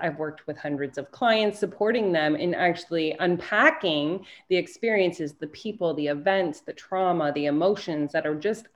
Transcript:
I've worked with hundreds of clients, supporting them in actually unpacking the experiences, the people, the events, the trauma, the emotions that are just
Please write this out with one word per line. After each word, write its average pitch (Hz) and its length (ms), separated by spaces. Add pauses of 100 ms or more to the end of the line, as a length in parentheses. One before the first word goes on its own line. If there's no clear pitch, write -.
I've 160 180
worked 151 280
with 147 100
hundreds 143 400
of 135 140
clients, 220 480
supporting 208 520
them 151 240
in 175 200
actually 170 680
unpacking 175 1040 (240)
the 185 80
experiences, 175 760
the 156 140
people, 180 440
the 147 140
events, 151 560
the - 100
trauma, 175 600
the 147 140
emotions 156 640
that 156 140
are 151 80
just 208 420